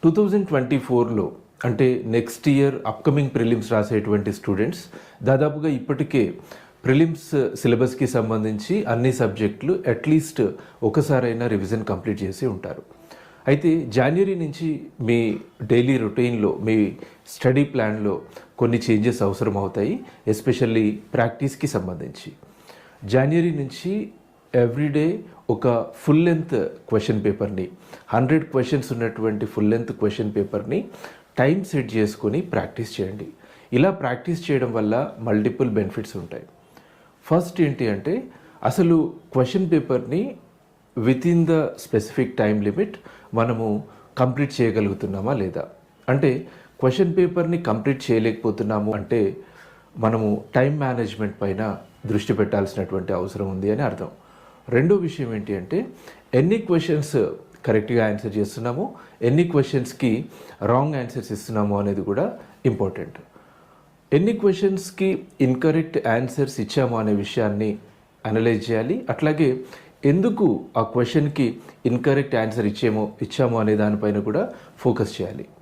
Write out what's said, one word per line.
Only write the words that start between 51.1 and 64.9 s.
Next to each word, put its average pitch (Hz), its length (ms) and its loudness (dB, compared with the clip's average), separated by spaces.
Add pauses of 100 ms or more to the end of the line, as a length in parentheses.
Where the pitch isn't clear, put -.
పైన 98 360 -2 (280)
దృష్టి 104 280 -2
పెట్టాల్సినటువంటి 98 800 -2
అవసరం 95 380 -4
ఉంది 95 200 -2
అని 120 100 0
అర్థం. - 300 -6 (580)
రెండో 151 260 4
విషయం 147 400 -4
ఏంటి 101 200 -4
అంటే, 92 220 -4 (560)
ఎన్ని 165 240 4
క్వశ్చన్స్ 165 580 0 (500)
కరెక్ట్గా 110 420 2
ఆన్సర్ 104 300 -4
చేస్తున్నాము, 120 460 -4 (380)
ఎన్ని 139 220 4
క్వశ్చన్స్‌కి 139 680 0 (500)
రాంగ్ 131 340 2
ఆన్సర్స్ 120 360 -8
ఇస్తున్నాము 104 480 -2
అనేది 101 220 -2
కూడా 104 240 0 (400)
ఇంపార్టెంట్. 95 520 -2 (920)
ఎన్ని 190 220 4
క్వశ్చన్స్‌కి 190 760 0 (320)